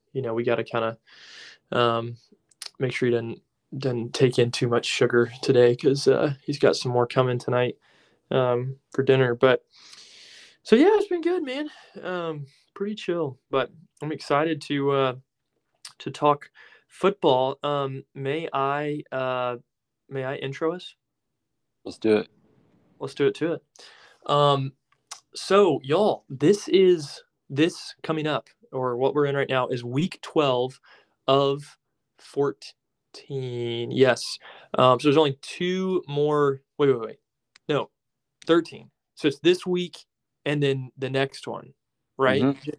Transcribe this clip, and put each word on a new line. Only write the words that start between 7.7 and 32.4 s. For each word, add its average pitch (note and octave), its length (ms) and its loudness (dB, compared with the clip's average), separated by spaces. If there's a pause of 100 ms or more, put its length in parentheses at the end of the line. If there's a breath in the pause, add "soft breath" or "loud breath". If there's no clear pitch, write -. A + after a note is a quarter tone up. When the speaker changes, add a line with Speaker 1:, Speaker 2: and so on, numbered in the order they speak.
Speaker 1:
um, C3 440 0 (140)
for - 120 -2
dinner. C3 320 4
But, B2+ 300 4 (960 loud breath)
so, - 140 4
yeah, E4 160 6
it's G#4 160 2
been F4 140 -4
good, F4 200 -2
man. C#4+ 280 -8 (320 loud breath)
Um, E3 440 -8 (280 soft breath)
pretty G#3 200 -6
chill, E3+ 440 -6 (120)
but C3 200 -2 (320)
I'm D3+ 100 -6
excited D3 500 -2
to, C#3 280 -2
uh, C3+ 240 0 (840)
to C#3 100 -10
talk D3 400 -2 (360 soft breath)
football. C3 760 0
Um, C#3 420 -4 (100)
may C#3+ 380 -6
I, D3 580 -4
uh, B2+ 460 -4 (540)
may C3+ 140 -6
I C3+ 120 -6
intro D#3+ 380 -4
us? - 200 -16 (880)
Speaker 2:
Let's F#2+ 140 -14
do G#2+ 200 2
it. F#2 100 -6 (720)
Speaker 1:
Let's C3+ 140 -10
do C#3 120 0
it C3+ 100 2
to E3 180 -4
it. - 100 -14 (600 loud breath)
Um, C#3+ 480 2 (600)
so, F#3 480 4
y'all, D3+ 460 0
this D3 400 2
is, F3+ 560 2 (240)
this D3+ 540 -2
coming D#3 240 -4
up, C#3+ 220 -4 (220)
or B2+ 260 -4
what C3+ 180 0
we're D3 120 2
in C#3 80 -2
right C3+ 140 -2
now, B2+ 200 0
is B2 140 -4
week C3 380 -4
twelve C3 580 -2 (480 soft breath)
of C#3 520 0 (400)
fourteen. A#2+ 1700 -8